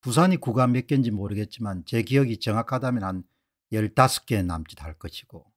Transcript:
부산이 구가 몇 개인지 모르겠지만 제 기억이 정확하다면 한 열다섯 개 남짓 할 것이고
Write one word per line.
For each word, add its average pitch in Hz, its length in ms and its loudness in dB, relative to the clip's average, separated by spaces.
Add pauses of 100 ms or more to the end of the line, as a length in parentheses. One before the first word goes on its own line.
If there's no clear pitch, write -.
부산이 165 360 4
구가 127 280 2
몇 123 200 2
개인지 135 240 2
모르겠지만 101 760 -6
제 117 160 0
기억이 123 360 2
정확하다면 120 680 -2
한 95 200 -4 (480)
열다섯 107 540 2
개 104 160 0
남짓 82 400 -6
할 78 160 -14
것이고 - 580 -16